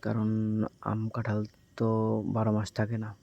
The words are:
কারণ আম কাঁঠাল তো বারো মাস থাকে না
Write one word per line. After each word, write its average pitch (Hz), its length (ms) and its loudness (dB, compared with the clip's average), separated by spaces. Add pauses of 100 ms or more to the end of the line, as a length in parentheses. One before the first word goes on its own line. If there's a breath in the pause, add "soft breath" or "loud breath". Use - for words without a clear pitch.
কারণ 110 260 0 (520)
আম 110 280 -2
কাঁঠাল 107 360 -2 (320)
তো 110 500 2
বারো 107 260 2
মাস 107 200 0
থাকে 110 260 0
না 107 240 -6